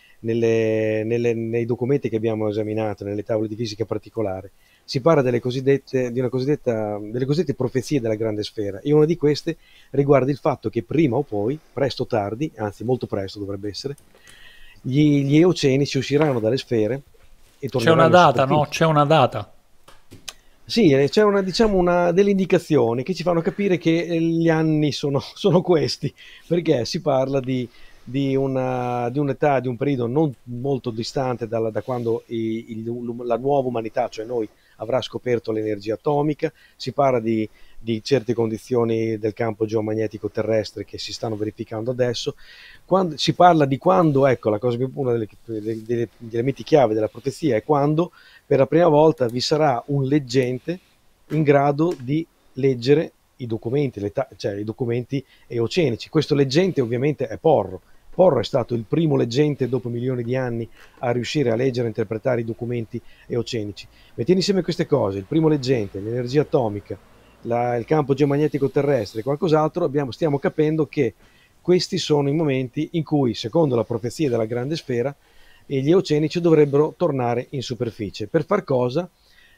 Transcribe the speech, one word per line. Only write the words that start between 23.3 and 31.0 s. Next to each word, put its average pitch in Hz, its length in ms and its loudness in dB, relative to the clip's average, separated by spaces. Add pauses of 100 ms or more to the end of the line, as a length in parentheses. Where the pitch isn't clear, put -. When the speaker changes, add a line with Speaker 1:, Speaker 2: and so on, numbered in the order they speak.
Speaker 1:
capire 190 360 0
che, 165 240 0
eh, 170 200 -2
gli 165 280 2
anni 156 420 2
sono, 139 280 -2
<laughs> - 160 -10
sono 180 260 4
questi, 143 520 0 (340)
perché 156 380 0
si 165 160 -6
parla 135 380 0
di, 127 280 -4 (360)
di 135 320 -2
una, 127 760 -2
di 131 100 -4
un'età, 143 400 0
di 123 80 -4
un 123 100 -4
periodo 135 300 -2
non 143 260 0 (100)
molto 123 480 -4
distante 117 560 -4